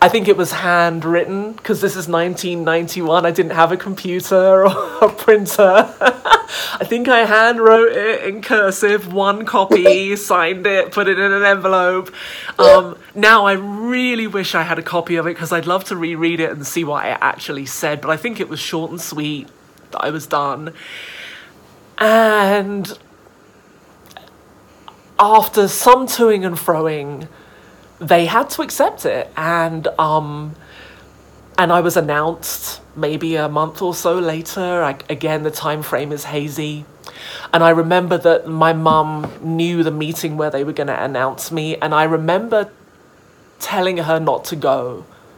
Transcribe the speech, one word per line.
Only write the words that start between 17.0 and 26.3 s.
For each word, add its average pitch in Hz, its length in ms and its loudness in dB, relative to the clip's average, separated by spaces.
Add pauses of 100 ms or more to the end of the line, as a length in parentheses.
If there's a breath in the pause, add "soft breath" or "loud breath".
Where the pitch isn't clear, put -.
it 120 140 -4
actually 139 460 -4
said, 147 340 -6
but 156 100 -6
I 156 60 0
think 220 240 -8
it - 80 -6
was 156 100 -10
short 165 320 -8
and 170 100 -12
sweet 151 460 -8 (460)
that - 100 -10
I 151 80 -6
was 156 160 -10
done. 147 460 -4 (1200 loud breath)
And 208 960 2 (2250)
after 214 500 4
some 254 380 4
toing 214 400 2